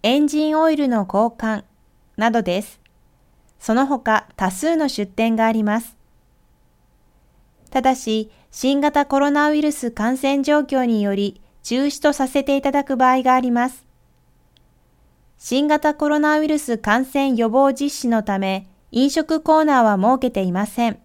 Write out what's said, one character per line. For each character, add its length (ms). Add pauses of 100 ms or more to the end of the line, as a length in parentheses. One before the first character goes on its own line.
エ 160
ン 80
ジ 240
ン 80
オ 100
イ 80
ル 120
の 180
交 200
換 360 (540)
な 160
ど 100
で 200
す。 180 (800)
そ 120
の 140
他 480
多 160
数 240
の 140
出 220
展 260
が 100
あ 60
り 100
ま 180
す。 160 (1700)
た 120
だ 120
し、 380 (180)
新 300
型 260
コ 140
ロ 100
ナ 200
ウ 60
イ 60
ル 80
ス 220
感 240
染 260
状 180
況 240
に 200
よ 100
り 260 (260)
中 200
止 140
と 120
さ 160
せ 160
て 120
い 60
た 80
だ 140
く 120
場 140
合 120
が 120
あ 60
り 100
ま 200
す。 140 (1500)
新 300
型 280
コ 140
ロ 120
ナ 180
ウ 60
イ 20
ル 140
ス 180
感 260
染 300
予 160
防 220
実 300
施 60
の 140
た 160
め、 300 (240)
飲 180
食 300
コ 220
ー 20
ナ 180
ー 140
は 0
設 240
け 100
て 120
い 100
ま 140
せ 220
ん。 160